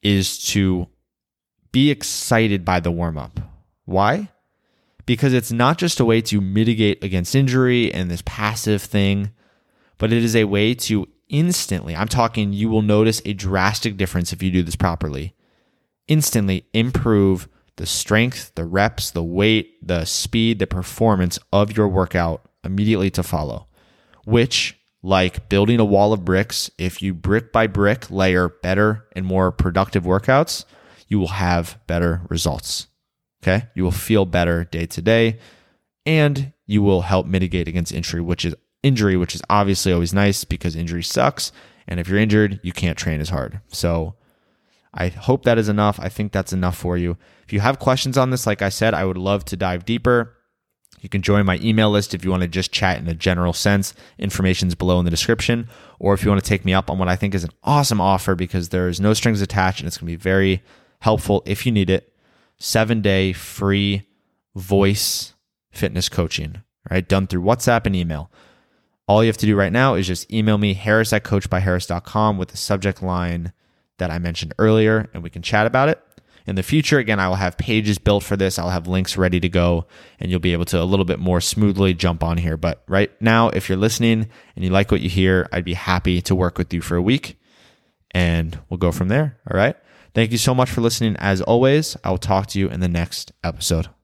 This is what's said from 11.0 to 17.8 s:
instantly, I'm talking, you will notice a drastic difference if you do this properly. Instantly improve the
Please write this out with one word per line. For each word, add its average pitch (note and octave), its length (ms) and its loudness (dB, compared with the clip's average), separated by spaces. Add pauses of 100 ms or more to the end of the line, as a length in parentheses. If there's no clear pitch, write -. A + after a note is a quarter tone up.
instantly, C#3+ 640 -2
I'm G#2 100 -2
talking, A2+ 460 0
you G#2 160 0
will A2 140 2
notice G#2+ 420 4
a G#2 80 -6
drastic G2 640 -2
difference F2+ 360 -2
if F2 80 -10
you F#2 120 0
do F2+ 100 2
this E2 140 -6
properly. D#2+ 580 -4 (720)
Instantly G#2+ 680 0
improve G#2+ 760 2 (280)
the F2+ 100 -10